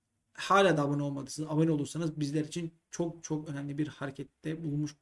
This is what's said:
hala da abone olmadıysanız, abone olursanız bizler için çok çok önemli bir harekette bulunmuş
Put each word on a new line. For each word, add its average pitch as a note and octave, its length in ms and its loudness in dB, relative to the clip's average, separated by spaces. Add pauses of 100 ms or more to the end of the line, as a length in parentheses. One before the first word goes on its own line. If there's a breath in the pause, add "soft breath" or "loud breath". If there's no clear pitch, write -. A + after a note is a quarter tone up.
(340)
hala F#3 440 6
da D3 40 4
abone C#3+ 220 2
olmadıysanız, C#3+ 460 -6
abone D#3+ 220 4
olursanız D#3 480 -2
bizler D3+ 260 0
için E3 280 -8 (180)
çok E3 320 -6
çok D#3 260 -6
önemli C#3+ 280 -6
bir D3+ 100 0
harekette C#3+ 760 -10
bulunmuş D3 380 -2